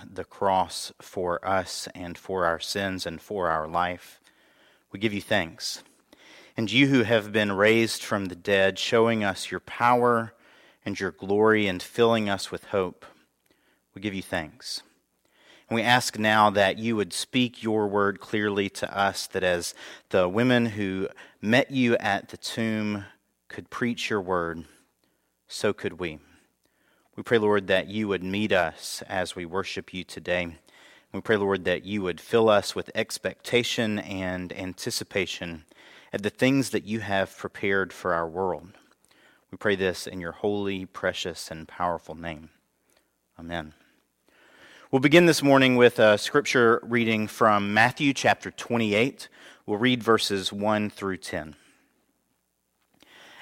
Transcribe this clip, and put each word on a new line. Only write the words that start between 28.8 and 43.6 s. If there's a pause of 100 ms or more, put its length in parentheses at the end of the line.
as
we
worship
you
today. (580)
We
pray,
Lord,
that
you
would
fill
us
with
expectation
and
anticipation (460)
at
the
things
that
you
have
prepared
for
our
world. (800)
We
pray
this
in
your
holy,
precious,
and
powerful
name. (880)
Amen. (1160)